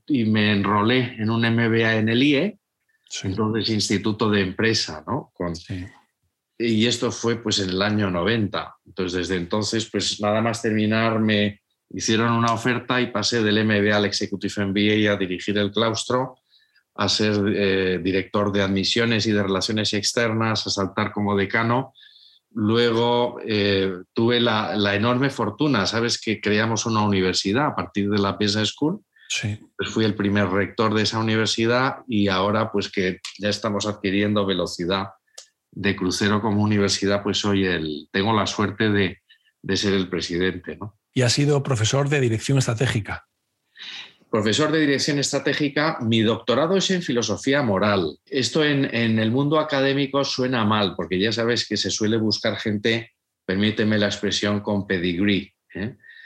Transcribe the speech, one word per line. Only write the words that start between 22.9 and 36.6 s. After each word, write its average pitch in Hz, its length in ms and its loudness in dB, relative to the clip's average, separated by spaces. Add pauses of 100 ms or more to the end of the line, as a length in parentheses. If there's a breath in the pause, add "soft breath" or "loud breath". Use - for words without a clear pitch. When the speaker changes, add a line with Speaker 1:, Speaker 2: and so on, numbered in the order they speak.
Speaker 1:
eh, 101 460 2 (200)
tuve 120 280 2
la, 107 340 0
la 101 220 2
enorme 123 340 2
fortuna, 120 560 0
¿sabes?, 117 340 0
que 107 200 -2
creamos 107 460 0
una 110 160 2
universidad 101 640 2
a 139 100 -4
partir 101 340 -2
de 104 80 2
la 98 140 2
Business 107 380 0
School. 175 320 -2 (260 soft breath)
Speaker 2:
Sí. 104 320 -4 (160)
Speaker 1:
Pues 98 140 -6
fui 113 140 0
el 104 120 0
primer 101 320 2
rector 101 440 0
de 107 100 2
esa 110 180 -2
universidad 113 800 0 (100)
y 104 180 2
ahora, 101 460 0
pues, 101 180 -2
que 90 300 -2 (180)
ya 101 120 -2
estamos 101 360 -4
adquiriendo 101 580 0
velocidad 92 640 -2 (600 loud breath)
de 98 240 -2
crucero 101 460 0
como 104 220 0